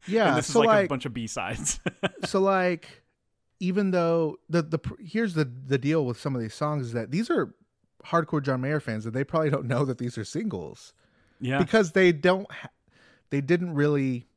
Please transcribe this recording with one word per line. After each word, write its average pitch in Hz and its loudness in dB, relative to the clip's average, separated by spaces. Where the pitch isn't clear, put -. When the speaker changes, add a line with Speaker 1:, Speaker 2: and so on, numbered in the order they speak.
Speaker 1:
Yeah, 208 2
Speaker 2:
And 131 4
this 151 0
Speaker 1:
so, 190 4
Speaker 2:
is - 6
like 220 6
Speaker 1:
like 196 4
Speaker 2:
a - -4
bunch 135 -2
of 127 -6
B-sides. 113 -4
<laughs> - -4
Speaker 1:
so, 190 0
like, 185 0
even 185 2
though 170 2
the, 165 2
the 156 -2
pr-, - -10
here's 214 -4
the, 156 2
the 131 -4
deal 143 0
with 123 -4
some 139 -4
of 123 -4
these 110 -6
songs 147 -4
is 113 -10
that 113 -4
these 202 -2
are 254 -2
hardcore 156 0
John 131 -2
Mayer 143 -2
fans, 110 -6
and 113 -8
they 135 -2
probably 160 0
don't 139 -2
know 123 0
that 127 -4
these 123 -6
are 110 -6
singles. 135 -8
Speaker 2:
Yeah. 131 -2
Speaker 1:
Because 180 2
they 185 6
don't 180 2
ha-, - -16
they 143 0
didn't 170 0
really 139 2